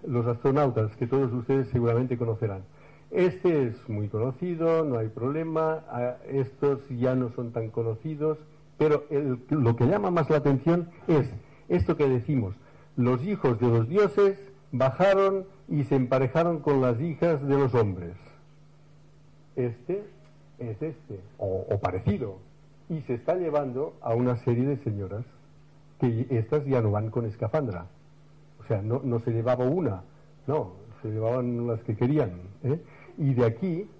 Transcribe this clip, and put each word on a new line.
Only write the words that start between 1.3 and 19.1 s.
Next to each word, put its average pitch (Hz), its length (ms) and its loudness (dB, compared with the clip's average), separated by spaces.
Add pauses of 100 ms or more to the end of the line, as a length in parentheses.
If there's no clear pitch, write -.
ustedes 127 360 0
seguramente 120 480 0
conocerán. 107 460 -4 (480)
Este 175 560 2
es 110 220 -8
muy 104 200 -4
conocido, 160 760 0
no 127 140 0
hay 110 100 -2
problema, 160 720 -2 (180)
eh, 123 420 -4
estos 135 480 0
ya 127 260 0
no 123 160 0
son 117 220 -8
tan 113 180 -4
conocidos, 147 680 -2 (400)
pero 151 320 2
el, 139 300 0 (100)
lo 120 260 2
que 120 100 2
llama 196 240 2
más 170 200 2
la 151 80 4
atención 165 500 2 (180)
es 151 240 2 (380)
esto 175 300 0
que 143 100 4
decimos, 120 460 0 (420)
los 123 280 2
hijos 143 360 0
de 120 80 4
los 117 200 4
dioses 196 500 4 (340)
bajaron 190 720 2 (240)
y 147 160 0
se 139 120 2
emparejaron 135 640 2
con 139 200 2
las 123 180 2
hijas 156 480 0
de 139 120 4
los 131 160 2
hombres. 90 400 0 (1400)